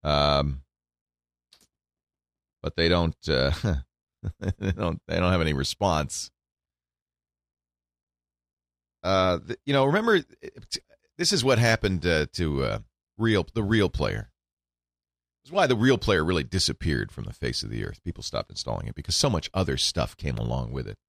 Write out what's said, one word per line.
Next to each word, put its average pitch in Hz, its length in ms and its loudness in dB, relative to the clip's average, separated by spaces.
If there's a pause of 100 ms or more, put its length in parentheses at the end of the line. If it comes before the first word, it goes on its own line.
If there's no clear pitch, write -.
Um, 71 580 2 (2000)
but 80 120 -6
they 82 140 2
don't, 85 260 2 (140)
uh, 69 220 2 (100)
<laughs> - 800 -6
they 95 320 -4
don't, 85 360 -4
they 80 100 -4
don't 90 140 2
have 90 100 2
any 78 120 0
response. 78 800 -2 (2750)
Uh, 92 420 2
th-, 87 200 -8
you 139 80 0
know, 135 120 4
remember, 202 360 2 (960)
this 175 140 0
is 156 120 0
what 127 160 4
happened, 107 460 2
uh, 80 280 2
to, 73 300 -2
uh, 53 160 -2 (380)
Real, 107 360 2
the 113 100 -2
Real 101 260 4
Player. 53 400 -4 (1120)
This 135 60 -20
is 156 40 -14
why 180 140 4
the 127 80 6
Real 165 220 6
Player 95 260 2
really 82 200 2
disappeared 64 680 -2
from 57 140 -10
the - 80 -10
face - 280 -4
of 53 80 -8
the 53 160 -6
earth. - 180 -12
People - 200 -10
stopped - 260 -6
installing 55 380 -8
it - 80 -10
because - 200 -4
so 143 140 2
much 95 240 -2
other 69 240 0
stuff - 400 -2
came 64 200 -4
along 58 340 -4
with 64 160 -6
it. 50 100 -12 (120)